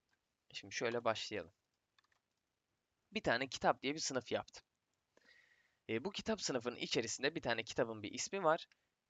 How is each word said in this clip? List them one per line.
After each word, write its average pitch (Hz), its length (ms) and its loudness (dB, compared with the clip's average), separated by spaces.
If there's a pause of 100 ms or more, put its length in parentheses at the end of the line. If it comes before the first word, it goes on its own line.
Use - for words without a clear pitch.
(520)
Şimdi 101 220 -12
şöyle 120 300 0
başlayalım. 104 480 -2 (1600)
Bir 208 100 -4
tane 131 260 2
kitap 151 340 2
diye 135 120 0
bir 160 60 -6
sınıf 127 320 -2
yaptım. - 320 -4 (1200)
E, 113 160 0
bu 196 60 0
kitap 208 320 -2
sınıfının 120 340 0
içerisinde 135 580 0
bir 160 60 -4
tane 113 220 2
kitabın 113 400 0
bir 104 100 -6
ismi - 320 -4
var, 160 220 4 (440)